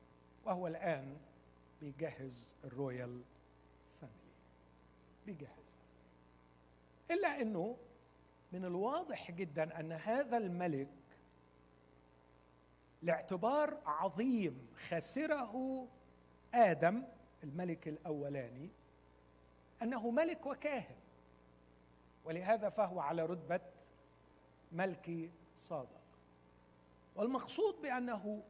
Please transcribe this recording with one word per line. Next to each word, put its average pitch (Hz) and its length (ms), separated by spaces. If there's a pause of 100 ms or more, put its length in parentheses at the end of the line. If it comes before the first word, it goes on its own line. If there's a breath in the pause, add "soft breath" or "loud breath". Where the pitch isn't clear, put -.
(460)
وهو 180 220
الآن 156 500 (640)
بيجهز 135 840
الرويال 123 580 (800)
فاميلي، - 320 (920)
بيجهزها. - 540 (1300)
إلا 330 300
أنه 220 360 (760)
من 185 140
الواضح 220 640
جدًا 160 480
أن 160 120
هذا 233 460
الملك، 175 520 (2000)
لاعتبار 220 840
عظيم 175 880
خسره 262 1120 (640)
آدم 196 500 (400)
الملك 165 440
الأولاني، 143 800 (1120)
أنه 233 300
ملك 320 340
وكاهن، 277 500 (1300)
ولهذا 185 440
فهو 185 300
على 160 260
رتبة 170 360 (1120)
ملكي 170 600 (240)
صادق. - 460 (1120)
والمقصود 269 640
بأنه 233 680